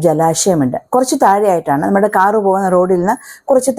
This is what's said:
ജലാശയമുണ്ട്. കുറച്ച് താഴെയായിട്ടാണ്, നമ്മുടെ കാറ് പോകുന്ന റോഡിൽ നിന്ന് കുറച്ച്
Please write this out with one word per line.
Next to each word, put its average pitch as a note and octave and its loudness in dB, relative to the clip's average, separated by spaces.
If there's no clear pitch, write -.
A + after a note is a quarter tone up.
ജലാശയമുണ്ട്. D#3+ 0
കുറച്ച് C4 0
താഴെയായിട്ടാണ്, F#3+ 0
നമ്മുടെ G3 0
കാറ് G#3 2
പോകുന്ന F#3+ 0
റോഡിൽ F#3 2
നിന്ന് G3 0
കുറച്ച് C4 0